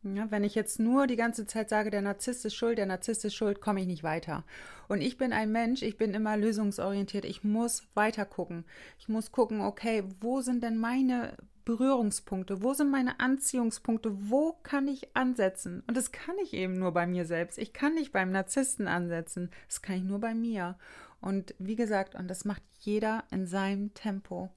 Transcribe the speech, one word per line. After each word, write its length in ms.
Ja, 260
wenn 120
ich 100
jetzt 260
nur 280
die 80
ganze 320
Zeit 220
sage, 200
der 120
Narzisst 420
ist 120
schuld, 220
der 80
Narzisst 380
ist 120
schuld, 260
komme 180
ich 80
nicht 160
weiter. 400
Und 100
ich 180
bin 140
ein 180
Mensch, 320
ich 140
bin 180
immer 220
lösungsorientiert. 880
Ich 220
muss 480
weiter 320
gucken. 400
Ich 80
muss 240
gucken, 300
okay, 420
wo 220
sind 200
denn 160
meine 600
Berührungspunkte? 1000
Wo 120
sind 180
meine 300
Anziehungspunkte? 1080
Wo 220
kann 260
ich 260
ansetzen? 720
Und 80
das 160
kann 320
ich 80
eben 260
nur 140
bei 160
mir 160
selbst. 340
Ich 140
kann 240
nicht 160
beim 180
Narzissten 600
ansetzen. 640
Das 120
kann 140
ich 80
nur 160
bei 160
mir. 420
Und 380
wie 180
gesagt, 380
und 120
das 160
macht 200
jeder 540
in 160
seinem 460
Tempo. 640